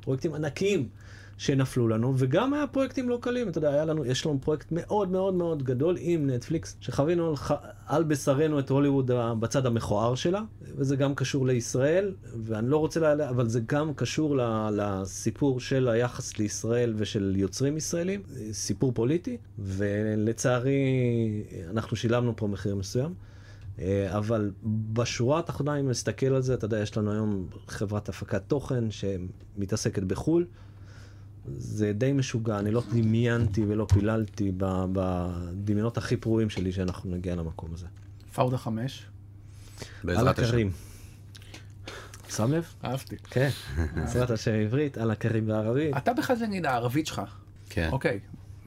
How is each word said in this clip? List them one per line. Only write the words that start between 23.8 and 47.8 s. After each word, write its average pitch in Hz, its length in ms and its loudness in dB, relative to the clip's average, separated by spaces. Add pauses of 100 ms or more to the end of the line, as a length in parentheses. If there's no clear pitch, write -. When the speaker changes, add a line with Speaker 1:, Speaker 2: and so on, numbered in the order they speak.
Speaker 1:
אבל 107 320 0 (420)
בשורה 120 460 2
התחתונה, 147 420 -2
אם 139 80 2
נסתכל 120 380 0
על 131 160 4
זה, 127 120 0
אתה 110 100 -2
יודע, 107 160 0
יש 104 160 -2
לנו 104 160 2
היום 104 340 0 (220)
חברת 104 400 -4
הפקת 104 380 -4
תוכן 135 440 0
שמתעסקת 98 1120 -4
בחו"ל. 160 440 2 (1120)
זה 107 360 0
די 131 200 2
משוגע, 113 460 0
אני 104 120 2
לא 117 120 2 (100)
דמיינתי 113 760 4
ולא 104 240 2
פיללתי 104 640 4
ב-, 92 360 2
בדמיונות 92 1080 0
הכי 120 180 0
פרועים 113 340 2
שלי 92 220 -2
שאנחנו 92 380 -2
נגיע 90 240 -2
למקום 82 400 -6
הזה. 85 120 -10 (480)
Speaker 2:
פאודה 127 240 2
חמש? 117 480 -4 (960)
Speaker 3:
בעזרת 92 340 4
Speaker 1:
על - 60 2
Speaker 3:
השם. - 0 -
Speaker 1:
הכרים. 113 260 2 (1600)
שם 117 240 2
לב? 165 120 0 (200)
Speaker 2:
אהבתי. 123 320 -6 (140)
Speaker 1:
כן. 135 180 4 (460)
בעזרת 117 360 0
השם 110 220 0 (120)
עברית, 139 340 0
על 113 120 2
הכרים 110 360 0
בערבית. 117 500 0
Speaker 2:
אתה 233 180 2
בכלל, 254 220 0 (120)
נגיד, 185 180 -2
הערבית 123 400 0
שלך. - 140 -6 (500)
Speaker 3:
כן. 82 220 2